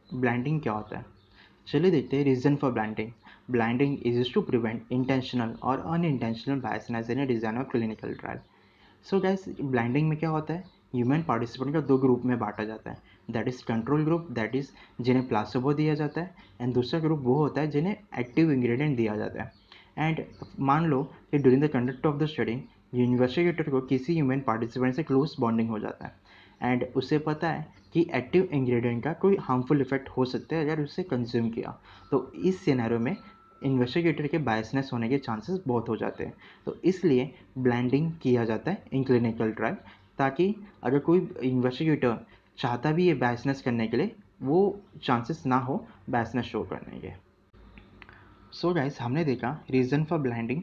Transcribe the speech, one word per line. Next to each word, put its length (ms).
blinding 480
क्या 120
होता 240
है, 80
चलिए 240
देखते 260
हैं 60
रीजन 320
for 160
blinding। 380
Blinding 460
is 60
used 240
to 120
prevent 280
intentional 560
or 200
unintentional 760
biasness 480
in 80
a 140
design 260
of 80
clinical 400
trial। 220
So 120
guys, 380
blinding 480
में 100
क्या 100
होता 240
है, 60
Human 260
participant 540
को 60
दो 160
group 280
में 140
बांटा 240
जाता 280
है, 60
that 160
is 240
control 340
group, 160
that 200
is 100
जिन्हें 260
placebo 460
दिया 200
जाता 280
है, 140
and 120
दूसरा 260
group 240
वो 120
होता 260
है 60
जिन्हें 300
active 320
ingredient 460
दिया 180
जाता 280
है। 80
And 460
मान 260
लो 180
कि 360
during 240
the 120
conduct 300
of 160
the 140
study, 240
investigator 760
को 120
किसी 320
human 260
पार्टिसिपेंट 560
से 80
close 360
bonding 300
हो 100
जाता 260
है 100
and 320
उसे 240
पता 300
है 180
कि 200
active 380
ingredient 520
का 100
कोई 280
harmful 400
effect 280
हो 160
सकता 300
है 140
अगर 140
उसे 200
consume 460
किया, 320
तो 200
इस 340
scenario 340
में 180
investigator 640
के 100
biasness 560
होने 160
के 80
chances 500
बहुत 220
हो 60
जाते 280
हैं। 100
तो 200
इसलिए 500
blending 540
किया 240
जाता 260
है 120
in 220
clinical 460
trial, 240
ताकि 380
अगर 160
कोई 320
investigator 760
चाहता 340
भी 160
है 60
बायसनेस 480
करने 260
के 100
लिए, 180
वो 400
chances 420
ना 120
हो 300
biasness 360
show 180
करने 360
के। 120
So 140
guys, 260
हमने 240
देखा 400
reason 400
for 140
blinding 440